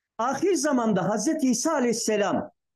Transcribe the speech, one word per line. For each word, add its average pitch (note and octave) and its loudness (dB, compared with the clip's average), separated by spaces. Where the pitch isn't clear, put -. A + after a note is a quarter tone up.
Ahir C#4 0
zamanda A#3 0
Hazreti C4 0
İsa D#4 0
aleyhisselam A3 0